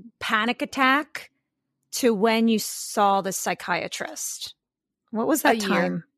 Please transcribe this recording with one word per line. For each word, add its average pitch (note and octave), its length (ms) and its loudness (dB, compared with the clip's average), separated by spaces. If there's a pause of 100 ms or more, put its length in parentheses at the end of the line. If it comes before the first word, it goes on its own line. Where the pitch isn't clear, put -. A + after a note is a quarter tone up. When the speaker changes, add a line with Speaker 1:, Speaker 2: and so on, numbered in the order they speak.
(200)
Speaker 1:
panic A3+ 420 -2
attack C#4 680 0 (640)
to A#3 220 2
when A3+ 340 4
you A3 120 4
saw G3 640 0
the F#3+ 100 -4
psychiatrist? - 1200 -6 (580)
What A#3 160 -2
was D4 160 2
Speaker 2:
A D4+ 60 4
Speaker 1:
that A#3 60 4
Speaker 2:
year. G3 320 0
Speaker 1:
time? F3 160 -6 (140)